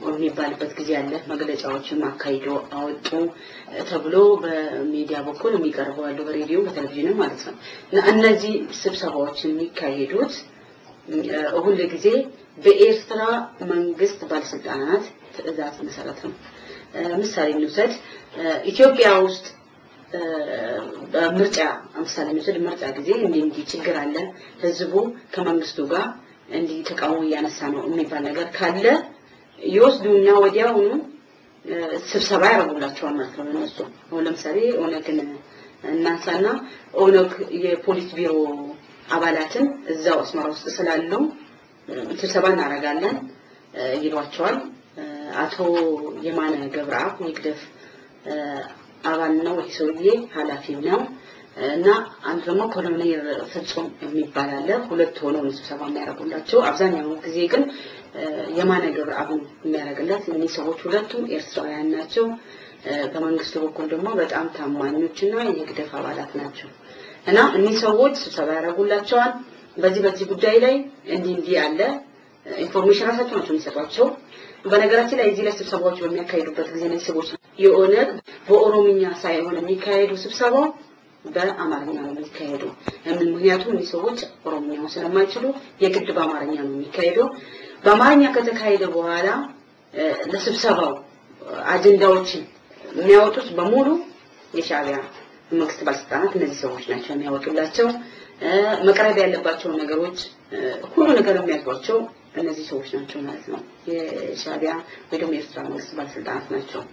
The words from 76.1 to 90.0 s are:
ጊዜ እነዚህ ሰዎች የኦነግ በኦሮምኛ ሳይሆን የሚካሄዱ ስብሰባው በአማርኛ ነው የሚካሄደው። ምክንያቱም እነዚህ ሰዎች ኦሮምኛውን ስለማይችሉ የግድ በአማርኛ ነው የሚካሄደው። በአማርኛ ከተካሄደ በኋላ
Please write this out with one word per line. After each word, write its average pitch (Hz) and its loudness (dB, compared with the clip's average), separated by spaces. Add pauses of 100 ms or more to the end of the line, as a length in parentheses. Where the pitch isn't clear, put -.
ጊዜ 165 -8
እነዚህ 170 -4
ሰዎች 160 -4 (300)
የኦነግ 196 6 (340)
በኦሮምኛ 208 6 (140)
ሳይሆን 170 -2
የሚካሄዱ 196 0
ስብሰባው 240 2 (580)
በአማርኛ 160 -4
ነው 143 -8
የሚካሄደው። 143 -10 (560)
ምክንያቱም 185 2
እነዚህ 185 -2
ሰዎች 214 -4 (240)
ኦሮምኛውን 151 -6
ስለማይችሉ 196 0 (360)
የግድ 190 2
በአማርኛ 156 -2
ነው 139 -6
የሚካሄደው። 175 0 (540)
በአማርኛ 254 8
ከተካሄደ 220 2
በኋላ 170 0 (960)